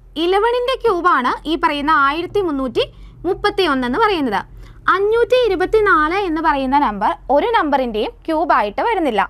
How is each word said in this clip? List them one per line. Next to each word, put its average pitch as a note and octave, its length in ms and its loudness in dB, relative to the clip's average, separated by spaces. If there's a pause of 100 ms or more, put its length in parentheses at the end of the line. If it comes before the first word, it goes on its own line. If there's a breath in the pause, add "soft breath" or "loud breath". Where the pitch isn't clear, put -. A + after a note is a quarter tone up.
(240)
ഇലവനിൻ്റെ A#4+ 600 0
ക്യൂബാണ് E4+ 480 2 (200)
ഈ E4 120 0
പറയുന്ന D4 300 0 (140)
ആയിരത്തി F4 400 -2
മുന്നൂറ്റി C#4 380 -2 (420 soft breath)
മുപ്പത്തി G4 460 0
ഒന്ന് B3+ 160 -2
എന്ന് D#4 140 -2
പറയുന്നത്. C#4 380 0 (540 loud breath)
അഞ്ഞൂറ്റി A#4 520 2
ഇരുപത്തിനാല് F#4+ 720 2 (100)
എന്ന് D#4+ 180 -2
പറയുന്ന C#4 400 0
നമ്പർ G#3+ 260 -2 (240)
ഒരു F#4 200 2
നമ്പറിൻ്റെയും C4 560 -2 (140)
ക്യൂബായിട്ട് D4 600 0
വരുന്നില്ല. C#4+ 400 0